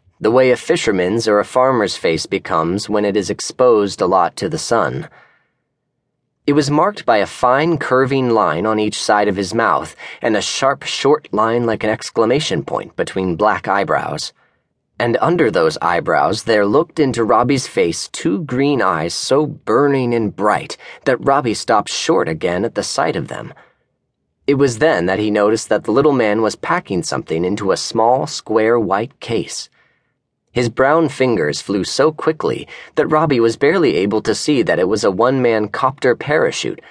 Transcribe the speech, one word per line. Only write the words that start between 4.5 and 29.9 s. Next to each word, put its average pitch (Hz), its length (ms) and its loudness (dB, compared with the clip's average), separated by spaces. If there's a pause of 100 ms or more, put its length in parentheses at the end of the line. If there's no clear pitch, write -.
sun. 76 520 -2 (1400)
It 143 100 2
was 143 160 2
marked 175 340 0
by 117 120 4
a 98 80 2
fine 143 520 0
curving 131 520 0
line 95 360 2
on 110 140 0
each 107 240 -2
side 104 240 2
of 101 80 0
his 95 180 -4
mouth 90 440 0 (240)
and 113 160 0
a 98 40 -2
sharp, 135 420 -2
short - 500 0
line 113 320 0
like 110 180 -2
an 110 60 0
exclamation 110 720 -2
point - 320 -8
between 92 400 -4
black 98 320 0
eyebrows. 76 640 -2 (640)
And 117 220 0
under 156 320 2
those 82 300 0
eyebrows 85 640 0
there 107 200 2
looked 143 360 0
into 120 240 0
Robbie's 120 420 2
face 87 400 -2
two 180 380 -4
green 135 360 0
eyes 85 320 0
so 147 320 0
burning 131 680 0
and 110 200 0
bright 95 440 -2 (260)
that 131 180 0
Robbie 131 320 0
stopped 104 360 0
short - 400 0
again 87 340 -2
at 117 120 -4
the - 60 -2
sight - 360 -2
of 76 100 -6
them. - 260 -12 (920)
It 147 60 4
was 131 260 2
then 127 280 2
that 95 120 0
he 107 100 -2
noticed 104 380 0
that 107 160 0
the - 80 -4
little 139 220 4
man 110 280 2
was 107 140 0
packing 127 480 -4
something 80 400 -4
into 98 300 0
a 82 40 -2
small, 120 480 0
square 113 540 0
white 104 400 -4
case. - 500 -6 (840)